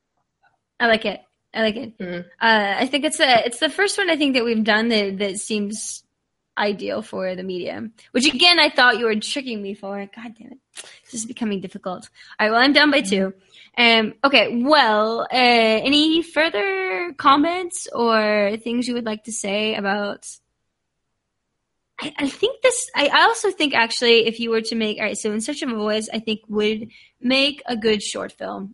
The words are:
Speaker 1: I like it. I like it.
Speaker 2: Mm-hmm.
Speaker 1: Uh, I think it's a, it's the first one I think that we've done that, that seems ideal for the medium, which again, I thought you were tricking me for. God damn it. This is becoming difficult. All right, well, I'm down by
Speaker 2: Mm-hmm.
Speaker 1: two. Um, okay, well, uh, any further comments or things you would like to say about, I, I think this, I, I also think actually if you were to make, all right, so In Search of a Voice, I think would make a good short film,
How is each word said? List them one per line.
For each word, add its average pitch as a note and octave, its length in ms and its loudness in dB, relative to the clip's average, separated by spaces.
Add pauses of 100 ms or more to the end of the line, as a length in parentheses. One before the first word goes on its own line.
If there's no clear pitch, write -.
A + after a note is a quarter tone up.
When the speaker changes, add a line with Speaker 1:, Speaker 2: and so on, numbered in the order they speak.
(800)
Speaker 1:
I A#3+ 60 0
like A3 200 2
it. G3 140 -6 (320)
I A3 120 -2
like G#3+ 140 0
it. A3+ 200 -12
Speaker 2:
Mm-hmm. F3+ 300 -10 (120)
Speaker 1:
Uh, G#3+ 400 2
I C4 60 2
think C#4 200 -2
it's D4+ 140 -4
a, B3 280 4
it's A#3+ 120 -6
the D#4 100 0
first G4 280 -2
one F#4 140 0
I D#4 60 0
think C#4 180 0
that A#3 100 0
we've A3+ 180 0
done A3 260 2
that, G3+ 280 0
that G3 220 -4
seems G#3 640 -6 (560)
ideal G3+ 420 -4
for F#3 340 -8
the F#3 80 -10
medium, F#3+ 500 -10 (180)
which C#4 200 0
again, E4+ 280 4
I D4+ 100 4
thought B3 300 4
you A#3+ 60 0
were A3 140 0
tricking A#3+ 420 -8
me G3 120 -10
for. G3+ 240 -12 (180)
God A#3 220 -16
damn - 160 -20
it. C4+ 40 -20 (480)
This - 100 -20
is A3 100 -10
becoming G#3+ 360 -6
difficult. F#3 460 -12 (320)
All G#3+ 80 2
right, G#3+ 40 0
well, A3+ 100 4
I'm C4+ 120 4
down D4 180 6
by G3+ 100 2
Speaker 2:
Mm-hmm. F#3+ 280 0
Speaker 1:
two. F#3+ 40 -10 (460)
Um, A3+ 440 4
okay, A#3+ 400 4
well, A3+ 580 4
uh, - 100 -6
any B3+ 920 4
further F#4 920 -2
comments E4+ 760 0
or G#3+ 680 2
things A#3+ 240 -2
you A#3+ 80 -4
would A#3 100 -6
like G#3+ 200 -8
to A3 60 -10
say G#3+ 440 -4
about, G3+ 500 -4 (1800)
I, D4+ 160 -10
I C#4 100 -2
think A#4+ 360 -4
this, B4 320 0
I, D4 120 4
I D4 180 4
also G#4+ 260 0
think D4+ 240 -2
actually A#3 500 4
if A3+ 140 -2
you A#3 100 -4
were A3+ 120 0
to A3+ 120 -8
make, A3 240 -2
all - 60 -6
right, G#3 120 -4
so G#3+ 160 -4
In A3 100 -4
Search D4 200 -8
of C#4+ 80 -4
a A#3 60 -4
Voice, G#3+ 360 -2
I A3+ 80 -6
think A3 280 -6
would G#3+ 400 -2 (340)
make C4+ 460 0
a B3 100 -4
good G#3+ 240 0
short - 300 -8
film, G3+ 420 -12